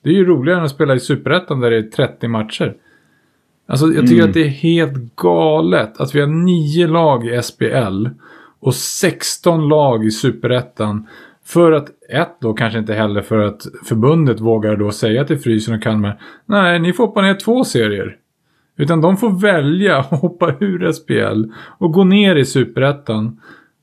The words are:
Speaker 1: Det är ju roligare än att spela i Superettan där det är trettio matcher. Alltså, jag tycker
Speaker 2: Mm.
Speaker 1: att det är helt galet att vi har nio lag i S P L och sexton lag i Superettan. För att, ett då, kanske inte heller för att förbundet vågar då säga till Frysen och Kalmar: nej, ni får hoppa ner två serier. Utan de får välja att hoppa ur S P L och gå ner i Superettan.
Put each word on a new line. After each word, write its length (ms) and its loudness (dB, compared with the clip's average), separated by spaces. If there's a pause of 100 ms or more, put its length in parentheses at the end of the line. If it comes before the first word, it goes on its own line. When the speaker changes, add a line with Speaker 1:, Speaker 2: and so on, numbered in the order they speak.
Speaker 1:
Det 60 -2
är 40 4
ju 120 4
roligare 340 2
än 60 -2
att 60 -4
spela 240 0
i 40 0
Superettan 600 -2
där 120 2
det 60 2
är 60 0
trettio 440 -4
matcher. 460 -4 (920)
Alltså, 180 0
jag 160 2
tycker 140 6
Speaker 2:
Mm. 140 6
Speaker 1:
att 40 -2
det 100 2
är 60 0
helt 680 -2
galet 840 0
att 140 -4
vi 40 2
har 80 2
nio 600 0
lag 380 2
i 100 -6
S 220 -6
P 140 -2
L 380 -2 (500)
och 160 0
sexton 920 -2
lag 380 2
i 60 0
Superettan. 960 -4 (380)
För 260 4
att, 160 0 (220)
ett 320 -4
då, 120 -2
kanske 260 -4
inte 140 -4
heller 280 -2
för 160 -2
att 300 -4 (180)
förbundet 540 2
vågar 360 0
då 160 -2
säga 340 0
till 140 -2
Frysen 360 -2
och 80 -6
Kalmar: 380 -2 (240)
nej, 340 2
ni 140 0
får 140 0
hoppa 140 -2
ner 120 2
två 300 0
serier. 520 -2 (640)
Utan 240 0
de 160 4
får 120 0
välja 680 0
att 240 -2
hoppa 380 -2
ur 240 -2
S 220 -4
P 140 -2
L 340 -2 (240)
och 160 0
gå 100 4
ner 320 4
i 100 4
Superettan. 920 -2 (440)